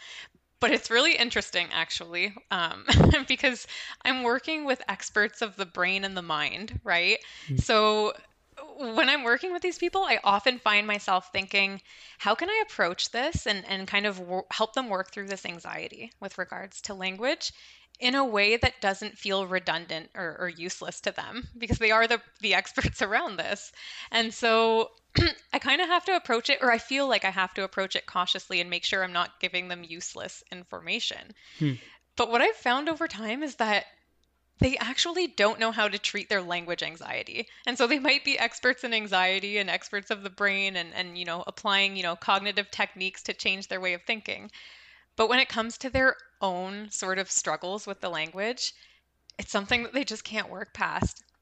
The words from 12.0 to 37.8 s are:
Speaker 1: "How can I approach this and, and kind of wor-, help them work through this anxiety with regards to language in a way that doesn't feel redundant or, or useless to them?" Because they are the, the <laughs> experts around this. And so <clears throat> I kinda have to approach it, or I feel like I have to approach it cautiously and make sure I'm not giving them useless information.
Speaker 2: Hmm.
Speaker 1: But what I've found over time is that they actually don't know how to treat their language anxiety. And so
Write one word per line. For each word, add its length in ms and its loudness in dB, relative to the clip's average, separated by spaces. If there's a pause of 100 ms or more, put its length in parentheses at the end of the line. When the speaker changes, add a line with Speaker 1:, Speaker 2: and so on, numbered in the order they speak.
Speaker 1:
"How 160 2
can 160 -2
I 180 2
approach 400 0
this 380 -2
and, 180 -2
and 220 -4
kind 180 0
of 140 -2
wor-, 320 -6
help 220 0
them 140 -2
work 240 -4
through 180 -10
this 180 -8
anxiety 720 -12
with 180 -12
regards 440 -10
to 120 -10
language 580 -4 (480)
in 140 0
a 120 2
way 320 4
that 240 0
doesn't 360 -2
feel 300 -2
redundant 640 -4
or, 260 -8
or 80 -4
useless 540 -10
to 100 -4
them?" 360 -10 (100)
Because 220 0
they 100 4
are 160 8
the, 160 2 (200)
the 120 2
<laughs> 80 4
experts 400 -2
around 360 0
this. 340 -6 (400)
And 200 2
so 600 4 (240)
<clears throat> 380 2
I 60 0
kinda 280 2
have 180 4
to 100 4
approach 340 2
it, 120 4
or 100 6
I 60 6
feel 300 0
like 180 2
I 60 2
have 240 0
to 80 -2
approach 320 -4
it 100 -4
cautiously 560 -2
and 80 -4
make 140 -4
sure 200 0
I'm 100 -4
not 260 -2
giving 280 -2
them 160 -8
useless 680 -12
information. 800 -8 (260)
Speaker 2:
Hmm. 140 2 (420)
Speaker 1:
But 140 2
what 120 4
I've 140 4
found 340 0
over 180 -2
time 360 -6
is 120 -6
that 300 2 (760)
they 180 4
actually 480 0
don't 340 2
know 120 2
how 160 0
to 100 -2
treat 320 -4
their 120 2
language 420 -4
anxiety. 640 -8 (180)
And 120 -2
so 100 4